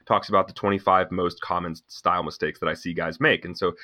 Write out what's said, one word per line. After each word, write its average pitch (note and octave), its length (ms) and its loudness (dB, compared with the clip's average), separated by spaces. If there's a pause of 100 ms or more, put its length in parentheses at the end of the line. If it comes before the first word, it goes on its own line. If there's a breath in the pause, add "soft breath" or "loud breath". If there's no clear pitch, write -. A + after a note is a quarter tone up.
talks G#2 220 2
about G2 180 4
the - 60 -16
twenty-five F#2+ 580 2
most F2+ 300 -2
common F2 320 -4
s-, - 160 -16
style F2 340 0
mistakes D#2 360 -6
that E2 80 -4
I D#2 60 0
see E2+ 180 -8
guys E2 280 -6
make. C3 260 0
And F2 100 -12
so F#2 120 -2 (160 loud breath)